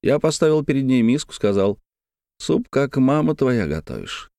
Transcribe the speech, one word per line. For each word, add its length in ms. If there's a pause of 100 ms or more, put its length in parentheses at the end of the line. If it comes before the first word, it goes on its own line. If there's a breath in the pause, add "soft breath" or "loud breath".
Я 180
поставил 460
перед 200
ней 180
миску, 300
сказал: 460 (600)
«Суп, 300
как 280
мама 380
твоя, 320
готовишь». 720